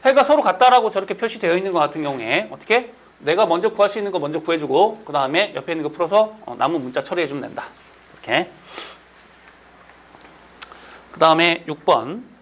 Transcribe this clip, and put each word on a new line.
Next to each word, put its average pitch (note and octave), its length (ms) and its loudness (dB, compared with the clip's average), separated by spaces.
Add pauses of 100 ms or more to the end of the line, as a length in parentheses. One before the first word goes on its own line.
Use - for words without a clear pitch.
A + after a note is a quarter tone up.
해가 C4 180 6
서로 D4 180 4
같다라고 A#3+ 500 4
저렇게 G3 240 -4
표시되어 G3+ 420 -2
있는 F#3+ 160 -4
것 E3+ 60 0
같은 D3 240 -2
경우에 C#3 480 -4
어떻게? A#3+ 420 -2 (260)
내가 F3 260 2
먼저 F3+ 240 0
구할 G3+ 200 2
수 G3+ 80 -8
있는 G3+ 140 -6
거 F3+ 80 -4
먼저 D3 200 -4
구해주고 D#3+ 680 0
그 D3 80 -14
다음에 D3 420 -2
옆에 D3 180 -8
있는 D#3+ 100 -6
거 D3 60 -4
풀어서, G3+ 460 0 (100)
어, A#2+ 120 -12
남은 D3 240 -2
문자 B2+ 200 -6
처리해주면 C#3+ 400 -6
된다. A2+ 240 -12 (480)
이렇게. - 360 -4 (2500)
그 - 80 -20
다음에 E3 480 2
육 D3+ 180 -10
번. C#3+ 380 0 (180)